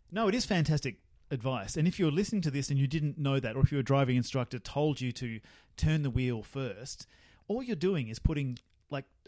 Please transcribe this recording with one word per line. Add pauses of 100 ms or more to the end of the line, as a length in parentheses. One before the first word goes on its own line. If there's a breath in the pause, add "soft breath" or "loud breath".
(100)
No,
it
is
fantastic (340)
advice.
And
if
you're
listening
to
this
and
you
didn't
know
that,
or
if
your
driving
instructor
told
you
to (380 soft breath)
turn
the
wheel
first, (400 soft breath)
all
you're
doing
is
putting, (320)
like, (240)